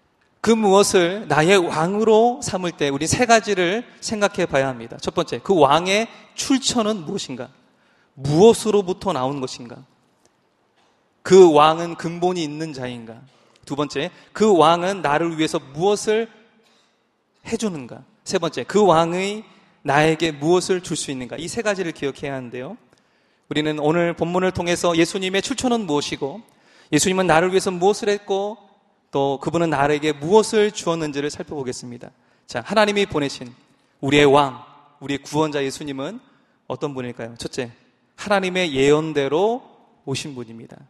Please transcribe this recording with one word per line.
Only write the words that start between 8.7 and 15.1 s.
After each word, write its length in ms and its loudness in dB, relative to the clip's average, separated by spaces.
나온 260 -4
것인가? 360 -12
그 300 10
왕은 420 4
근본이 500 -4
있는 300 -8
자인가? 440 -12
두 100 -10
번째, 360 -6
그 200 4
왕은 460 4
나를 380 -2